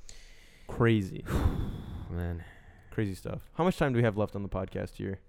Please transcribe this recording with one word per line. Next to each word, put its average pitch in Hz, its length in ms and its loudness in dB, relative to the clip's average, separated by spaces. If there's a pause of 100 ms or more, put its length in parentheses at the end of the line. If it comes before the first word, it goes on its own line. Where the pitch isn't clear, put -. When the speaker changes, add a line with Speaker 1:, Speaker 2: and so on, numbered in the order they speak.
(680)
Speaker 1:
Crazy. 110 560 4 (440)
Speaker 2:
<sighs> - 420 -8
Man. 87 340 -4 (480)
Speaker 1:
Crazy 98 240 0
stuff. - 400 -8
How 160 80 0
much 180 140 4
time 143 160 4
do 117 40 4
we 117 60 6
have 107 140 4
left 104 180 0
on 101 80 -4
the 95 60 -8
podcast 95 460 -4
here? 98 340 -6